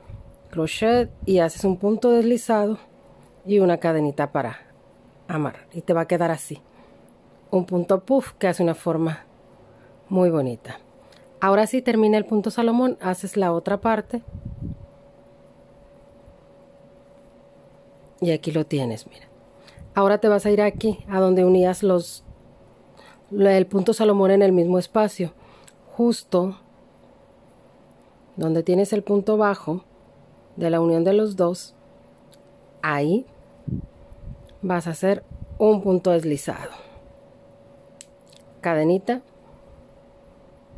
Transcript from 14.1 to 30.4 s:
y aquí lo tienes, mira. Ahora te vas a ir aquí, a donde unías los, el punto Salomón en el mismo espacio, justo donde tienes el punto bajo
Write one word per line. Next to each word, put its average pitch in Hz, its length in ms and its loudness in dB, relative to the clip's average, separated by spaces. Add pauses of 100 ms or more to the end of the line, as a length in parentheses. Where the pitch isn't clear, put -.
y 175 120 0
aquí 151 200 -4
lo 156 140 -2
tienes, 123 420 -6
mira. - 200 -20 (640)
Ahora 202 260 2
te 226 80 2
vas 208 180 2
a 208 60 2
ir 208 100 2
aquí, 208 480 -2
a 190 100 -2
donde 185 240 4
unías 180 380 4
los, 180 420 -2 (1080)
el 196 340 4
punto 196 280 0
Salomón 202 360 4
en 196 140 6
el 190 80 6
mismo 180 260 2
espacio, 190 560 -2 (600)
justo 196 640 0 (1800)
donde 160 260 -2
tienes 185 320 0
el 202 80 -2
punto 202 360 0
bajo 190 460 -2 (720)